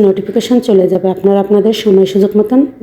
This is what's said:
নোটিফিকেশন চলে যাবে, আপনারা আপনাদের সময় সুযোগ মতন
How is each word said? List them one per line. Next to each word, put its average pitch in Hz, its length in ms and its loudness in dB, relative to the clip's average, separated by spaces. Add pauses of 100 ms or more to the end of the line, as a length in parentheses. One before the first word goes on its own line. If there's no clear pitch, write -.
নোটিফিকেশন 196 500 -2 (120)
চলে 190 240 2
যাবে, 185 220 -2
আপনারা 196 300 0
আপনাদের 208 380 0
সময় 190 300 2
সুযোগ 202 240 0
মতন 254 240 2 (220)